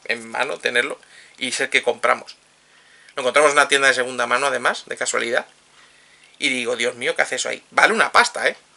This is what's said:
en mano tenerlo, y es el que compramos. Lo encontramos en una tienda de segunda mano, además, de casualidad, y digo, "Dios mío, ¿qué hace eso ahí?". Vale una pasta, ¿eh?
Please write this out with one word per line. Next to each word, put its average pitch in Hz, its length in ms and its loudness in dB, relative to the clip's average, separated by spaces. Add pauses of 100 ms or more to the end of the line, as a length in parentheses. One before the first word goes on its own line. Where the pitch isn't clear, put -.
en 113 260 -6
mano 127 300 -4
tenerlo, 123 400 -2 (380)
y 127 100 -6
es - 140 -4
el 135 80 -2
que 131 140 2
compramos. 120 520 -2 (800)
Lo 139 60 -6
encontramos 143 300 4
en 147 60 -2
una 139 120 4
tienda 139 180 4
de 127 60 6
segunda 123 340 -2
mano, 127 200 0
además, 131 380 -2
de 127 100 -10
casualidad, 120 520 -2 (920)
y 143 120 -2
digo, 123 280 -2
"Dios 120 180 -2
mío, 131 200 -4
¿qué 143 80 0
hace 135 120 -6
eso 127 140 -4
ahí?". 120 220 -8
Vale 160 220 4
una 165 180 2
pasta, 143 360 2
¿eh? 202 80 -2 (220)